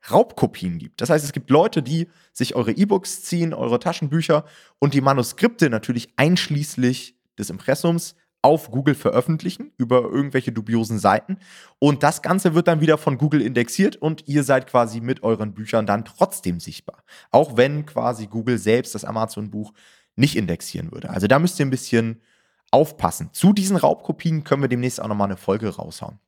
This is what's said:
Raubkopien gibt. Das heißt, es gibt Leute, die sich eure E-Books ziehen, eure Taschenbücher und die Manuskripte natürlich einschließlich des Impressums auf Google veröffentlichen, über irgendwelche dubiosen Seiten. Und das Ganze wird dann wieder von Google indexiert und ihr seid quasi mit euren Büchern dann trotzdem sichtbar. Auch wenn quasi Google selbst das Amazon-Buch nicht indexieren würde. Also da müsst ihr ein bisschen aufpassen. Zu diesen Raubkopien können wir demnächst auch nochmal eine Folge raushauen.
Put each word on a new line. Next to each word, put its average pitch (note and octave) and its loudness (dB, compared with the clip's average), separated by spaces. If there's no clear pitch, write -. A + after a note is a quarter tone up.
Raubkopien G2+ 0
gibt. - -12
Das A#2+ -4
heißt, D3+ 2
es C#3+ -10
gibt - -8
Leute, E3 4
die E3 -4
sich - -4
eure A#2 -2
E-Books G3 -2
ziehen, E3 -2
eure A#2+ -2
Taschenbücher D#3+ 0
und C#3+ 2
die C#3 2
Manuskripte C#3 2
natürlich A#2 -4
einschließlich D3 0
des G#2+ -8
Impressums - -2
auf D3+ 4
Google C3+ 0
veröffentlichen, D#3+ -2
über B2 2
irgendwelche C3+ -2
dubiosen A2 -2
Seiten. G2+ 2
Und C#3+ 4
das D3 2
Ganze F#3 0
wird E3 4
dann D#3+ 2
wieder D#3 4
von C3+ -2
Google D3 2
indexiert A#2+ 0
und D#3 -6
ihr C#3+ 2
seid C3 2
quasi A#2 0
mit B2 -6
euren A2 -2
Büchern A2 -2
dann G#2 0
trotzdem - -4
sichtbar. - -18
Auch C3 4
wenn D3 2
quasi A#2 -4
Google A2+ -2
selbst A2 0
das G#2 -10
Amazon-Buch G#2+ -8
nicht D3 2
indexieren F2 -6
würde. - -14
Also F#2 -4
da B2+ 6
müsst F3+ 0
ihr C#3+ 2
ein C3+ -2
bisschen A2+ -2
aufpassen. - 0
Zu G3+ 4
diesen G3 0
Raubkopien D#3 -2
können C#3+ 0
wir C3+ 0
demnächst B2 -4
auch G#2+ -8
nochmal G#2 -2
eine F#2 -6
Folge G2+ -4
raushauen. - -14